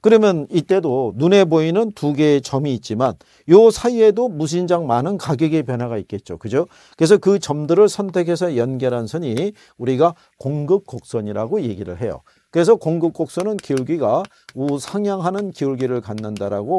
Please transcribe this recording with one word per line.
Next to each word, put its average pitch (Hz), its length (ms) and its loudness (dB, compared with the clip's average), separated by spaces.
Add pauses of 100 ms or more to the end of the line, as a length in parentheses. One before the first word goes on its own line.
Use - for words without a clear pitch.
그러면 208 480 4
이때도 147 640 0
눈에 185 280 4
보이는 165 480 0
두 147 220 -2
개의 147 260 4
점이 139 340 -4
있지만 110 400 -2 (360)
요 220 200 10
사이에도 226 580 2
무진장 170 580 -2
많은 135 320 0
가격의 156 460 -2
변화가 120 340 -4
있겠죠. 92 400 -10
그죠? 131 280 -2 (300)
그래서 170 220 4
그 196 200 2
점들을 165 500 2
선택해서 175 680 -2
연결한 123 500 -2
선이 156 460 -4 (240)
우리가 135 380 0 (240)
공급 147 480 -2
곡선이라고 113 760 -6
얘기를 92 380 -8
해요. 90 220 -6 (280)
그래서 170 260 4
공급 165 360 -2
곡선은 196 460 -4
기울기가 147 640 -2 (320)
우상향하는 185 1000 -4
기울기를 127 480 -4
갖는다라고 107 800 -6